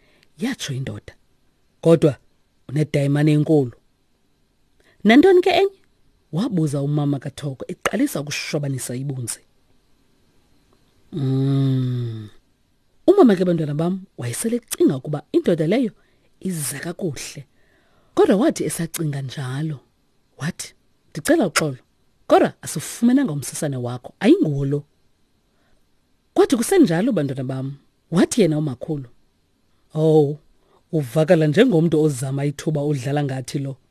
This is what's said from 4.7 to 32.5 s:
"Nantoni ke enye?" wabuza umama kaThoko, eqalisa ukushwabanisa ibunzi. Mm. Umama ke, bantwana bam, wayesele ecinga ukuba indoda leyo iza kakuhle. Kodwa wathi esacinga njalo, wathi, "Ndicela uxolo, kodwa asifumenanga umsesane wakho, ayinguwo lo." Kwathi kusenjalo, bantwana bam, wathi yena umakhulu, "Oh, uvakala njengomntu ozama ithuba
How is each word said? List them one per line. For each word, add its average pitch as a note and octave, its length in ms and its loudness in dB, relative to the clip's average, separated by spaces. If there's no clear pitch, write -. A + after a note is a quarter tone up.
"Nantoni F4 380 8
ke G4 80 2
enye?" G4 300 2
wabuza D#3 500 -2
umama C#3+ 380 0
kaThoko, C#3 480 -10
eqalisa G3 540 -4
ukushwabanisa C#3 760 -8
ibunzi. C3 440 -8
Mm. C3 1160 -2
Umama D#4+ 280 6
ke, F3+ 100 0
bantwana D#3+ 280 0
bam, F3 280 -2
wayesele C3 380 -6
ecinga - 420 0
ukuba D3+ 340 -8
indoda E3 360 0
leyo A3+ 240 0
iza D3 400 -8
kakuhle. D#3+ 680 -10
Kodwa E4 200 4
wathi A#3+ 280 0
esacinga D3+ 580 -6
njalo, C3+ 580 -8
wathi, - 360 -10
"Ndicela C#4 360 0
uxolo, D3 300 -2
kodwa D#4 340 4
asifumenanga A#3+ 720 0
umsesane C#3+ 460 -6
wakho, B2 420 -8
ayinguwo F3+ 460 2
lo." C#3+ 180 -2
Kwathi E4+ 240 4
kusenjalo, A#3 540 2
bantwana C#3 320 -2
bam, C3 300 -6
wathi G#3+ 300 2
yena D#3 160 2
umakhulu, D3 480 -4
"Oh, D#3 420 4
uvakala D#3 560 2
njengomntu D#3+ 540 4
ozama C#3 440 -2
ithuba D3 380 -4